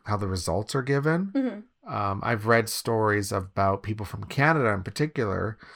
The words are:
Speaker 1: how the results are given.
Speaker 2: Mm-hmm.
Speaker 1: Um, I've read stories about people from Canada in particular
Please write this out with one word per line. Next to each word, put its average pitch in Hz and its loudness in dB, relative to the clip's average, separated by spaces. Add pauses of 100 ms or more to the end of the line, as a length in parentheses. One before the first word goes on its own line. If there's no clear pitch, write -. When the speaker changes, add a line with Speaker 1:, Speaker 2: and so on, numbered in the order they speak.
Speaker 1:
how 104 0
the 98 -4
results 95 -2
are 135 0
given. 156 0
Speaker 2:
Mm-hmm. 226 -6
Speaker 1:
Um, 101 -2
I've 110 0
read 117 6
stories 107 0
about 98 0
people 107 -6
from 104 -10
Canada 143 2
in 95 -2
particular 110 -2 (180)